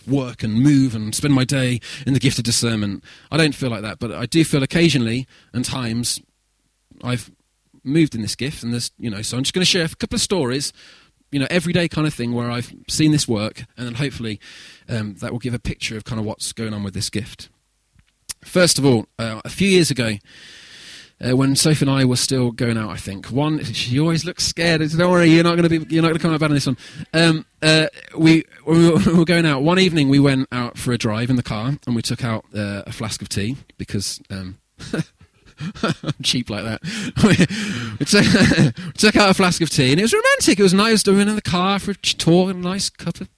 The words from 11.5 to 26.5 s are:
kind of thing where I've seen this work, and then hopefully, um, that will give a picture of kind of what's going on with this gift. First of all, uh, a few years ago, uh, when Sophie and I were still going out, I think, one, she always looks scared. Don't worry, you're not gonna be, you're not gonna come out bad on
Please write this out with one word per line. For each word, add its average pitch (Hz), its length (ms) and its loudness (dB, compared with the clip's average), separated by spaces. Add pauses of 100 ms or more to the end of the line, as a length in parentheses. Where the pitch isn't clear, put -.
kind 156 180 -2
of 147 80 -2
thing 120 200 -6
where 120 180 -4
I've 120 220 -8 (160)
seen 156 220 2
this 151 160 0
work, 110 360 -4 (140)
and 120 100 -10
then 117 80 -12
hopefully, 117 440 -8 (500)
um, 107 260 -6
that 107 160 -10
will 120 80 -8
give 120 140 -6
a 98 60 -6
picture - 380 -8
of 104 60 -12
kind 113 160 -8
of 107 60 -4
what's - 260 -8
going 113 220 -8
on 104 100 -8
with 95 100 -8
this - 160 -6
gift. - 400 -10 (920)
First 180 340 2
of 135 80 0
all, 120 200 4 (120)
uh, 113 280 -8
a - 40 -12
few - 180 -2
years 180 220 4
ago, 117 280 -2 (1080)
uh, 127 140 0
when 135 180 2
Sophie 143 300 2
and 135 60 2
I 135 120 2
were 123 120 2
still 123 360 0
going 117 260 -2
out, 107 120 -6
I 90 80 -10
think, 98 300 -12
one, 147 360 -2
she 120 360 -4
always 160 260 0
looks 175 180 -6
scared. 165 380 0
Don't 160 300 2
worry, 175 180 6
you're 165 140 8
not 170 120 2
gonna 170 140 2
be, 160 200 0
you're 160 120 2
not 165 80 4
gonna 160 100 0
come 165 140 0
out 151 60 0
bad 156 100 0
on 147 60 4